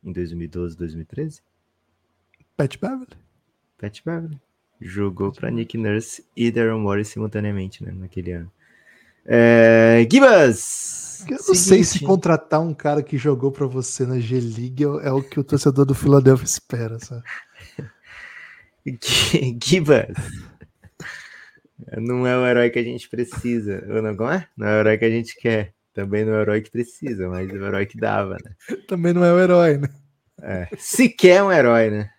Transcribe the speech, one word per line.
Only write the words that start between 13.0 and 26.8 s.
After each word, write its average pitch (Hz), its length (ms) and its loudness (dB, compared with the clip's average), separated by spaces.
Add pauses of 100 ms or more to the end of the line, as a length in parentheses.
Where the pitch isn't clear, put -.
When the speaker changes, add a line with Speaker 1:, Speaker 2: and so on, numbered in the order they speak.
Speaker 2:
que 139 160 -6
jogou 135 340 0
pra 139 160 -6
você 127 380 -6
na 127 140 -4
G-League 120 640 -4
é 143 40 0
o, 143 120 -4
é 143 120 -4
o 135 120 -6
que - 160 -8
o 139 40 -2
torcedor 139 420 2
do 135 100 0
Philadelphia 135 500 6
espera, 117 540 -8
sabe? 117 240 -16 (540)
Speaker 1:
<laughs> - 1080 -20
Gi-, 127 760 -2
Gibas! 147 540 2 (1800)
Não 123 300 -4
é 127 100 0
o 127 80 0
herói 120 240 2
que 120 100 -4
a 120 40 -2
gente 120 240 -10
precisa. 113 800 -6
Ou 107 140 -4
não, 107 140 -6
como 110 140 -4
é? 175 180 -4 (100)
Não 104 100 -6
é 104 80 2
o 107 40 4
herói 107 180 2
que 113 80 -2
a 113 40 4
gente 113 260 -4
quer. 110 380 -4 (200)
Também 101 320 -4
não 110 80 -2
é 107 40 0
o 107 40 0
herói 107 200 0
que 107 100 -20
precisa, 117 560 -8